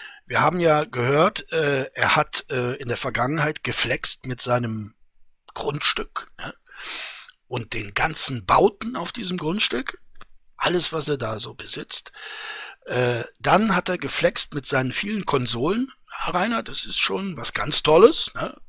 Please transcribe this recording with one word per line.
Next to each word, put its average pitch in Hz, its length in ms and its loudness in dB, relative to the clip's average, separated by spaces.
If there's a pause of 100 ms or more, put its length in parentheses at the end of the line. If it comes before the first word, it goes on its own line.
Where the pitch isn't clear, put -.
(260)
Wir 117 160 0
haben 160 180 4
ja 156 240 4
gehört, 143 680 2
äh, 143 420 0
er - 220 2
hat, - 340 -2
äh, 123 260 -2
in 143 120 -10
der 117 100 -2
Vergangenheit 143 680 -2
geflext - 640 0
mit 127 140 -4
seinem 113 540 -2 (580)
Grundstück, - 760 -4 (100)
ne? - 140 -10 (960)
Und - 260 -8
den 104 200 -6
ganzen 135 520 0
Bauten 208 500 4
auf 175 160 -4
diesem 185 260 -4
Grundstück. 180 600 -2 (580)
Alles, 170 380 -2
was 151 160 -4
er 143 80 0
da 113 220 -4
so 120 140 -8
besitzt. - 580 -6 (720)
Äh, 123 380 0 (160)
dann 180 360 4
hat 180 140 -2
er 180 80 -2
geflext - 560 0
mit 143 120 -6
seinen 131 280 0
vielen 202 320 -2
Konsolen. 147 680 0 (340)
Ja, - 60 -2
Rainer, 220 320 0
das - 220 -4
ist 98 140 0
schon 95 380 0
was - 160 -4
ganz - 300 0
Tolles, 185 520 8
ne? - 200 -6 (140)